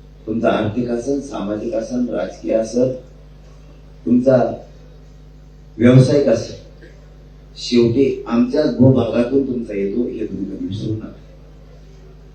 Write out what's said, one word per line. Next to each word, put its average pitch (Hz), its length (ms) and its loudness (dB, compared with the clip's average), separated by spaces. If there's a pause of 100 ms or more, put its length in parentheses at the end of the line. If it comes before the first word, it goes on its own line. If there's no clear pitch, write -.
(260)
तुमचा 110 220 -2
आर्थिक 104 400 -2
असेल, 131 320 -4
सामाजिक 107 540 -8
असेल, 117 340 -4
राजकीय 110 460 -6
असेल, 120 420 0 (1080)
तुमचा 123 460 4 (1300)
व्यावसायिक 135 480 6
असेल, 113 300 -2 (1000)
शेवटी 123 680 2
आमच्याच 123 500 0
भूभागातून 123 720 2
तुमचा 113 280 -6
येतो, 101 340 -2
हे 107 180 -8
तुम्ही 95 300 -8
कधी 90 100 -8
विसरू 107 280 -6
नका. - 180 -10 (1200)